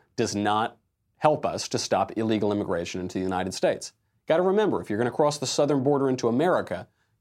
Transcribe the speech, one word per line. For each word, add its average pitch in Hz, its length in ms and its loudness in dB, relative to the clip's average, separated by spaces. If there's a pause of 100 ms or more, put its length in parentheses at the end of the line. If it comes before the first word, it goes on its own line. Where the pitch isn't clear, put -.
(160)
does 104 180 0
not 104 440 0 (400)
help 151 260 2
us 87 240 -4
to 123 100 -2
stop 98 380 0
illegal 110 360 0
immigration 95 480 -4
into 92 180 -6
the 92 60 -2
United 92 300 -2
States. - 380 -2 (340)
Gotta 160 160 2
remember, 190 400 2
if - 80 -10
you're 101 80 0
gonna 120 120 0
cross 147 280 0
the 131 80 -4
southern 139 360 2
border 135 280 2
into 127 180 0
America, 117 600 0 (320)